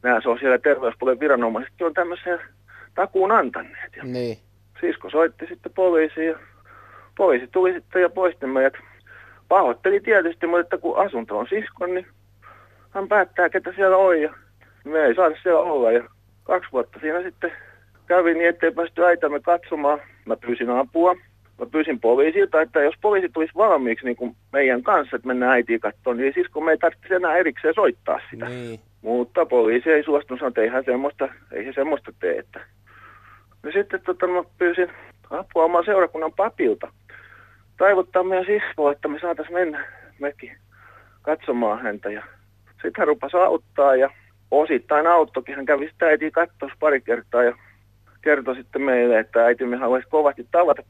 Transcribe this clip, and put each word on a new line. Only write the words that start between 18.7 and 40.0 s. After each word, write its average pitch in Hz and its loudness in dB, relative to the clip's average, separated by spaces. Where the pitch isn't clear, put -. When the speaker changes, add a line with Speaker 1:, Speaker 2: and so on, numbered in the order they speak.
Speaker 1:
päästy 170 -2
äitämme 165 2
katsomaan. 151 -2
Mä 113 -6
pyysin 120 -6
apua. 170 2
Mä 120 -10
pyysin 147 -4
poliisilta, 156 2
että 156 0
jos 151 0
poliisi 190 0
tulisi 160 -4
valmiiksi 147 0
niin 120 -4
kuin 123 -10
meidän 131 0
kanssa, 135 0
että 127 -8
mennään 127 0
äitiä 117 0
katsomaan, 113 -6
niin 135 -2
sisko - -4
me 160 -2
ei 160 2
tarvitsisi - -2
enää 175 0
erikseen 160 -2
soittaa - -2
sitä. 117 -14
Speaker 2:
Niin. 120 -12
Speaker 1:
Mutta 123 -2
poliisi 123 2
ei 151 4
suostunut, 143 -4
sanoi, 139 -4
että 120 -2
ei 110 2
hän 127 -4
semmoista, 135 -4
ei 107 -10
se 131 -12
semmoista 139 -4
tee. 87 -4
Että. - -16
Ja 151 -12
sitten 196 -4
tota, 180 -4
mä 180 -2
pyysin 180 0
apua 165 0
oman 170 2
seurakunnan 170 0
papilta - -2
taivuttaa 185 2
meidän 185 -2
siskoa, 190 0
että 147 -8
me 151 -6
saatais 170 -6
mennä 170 -4